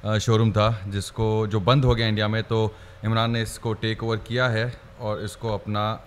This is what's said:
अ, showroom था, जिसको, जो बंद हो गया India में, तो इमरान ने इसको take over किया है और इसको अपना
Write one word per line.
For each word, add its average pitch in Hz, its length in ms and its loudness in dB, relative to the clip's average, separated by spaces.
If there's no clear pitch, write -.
अ, 107 120 0
showroom 113 340 4
था, 107 360 2
जिसको, 110 600 -2
जो 107 120 0
बंद 127 260 4
हो 123 100 6
गया 113 120 2
India 107 200 2
में, 110 160 0
तो 110 320 0
इमरान 113 260 2
ने 117 100 0
इसको 113 320 -4
take 110 300 -4
over 113 140 0
किया 123 300 0
है 117 320 -2
और 107 220 -4
इसको 107 320 -6
अपना 104 540 -2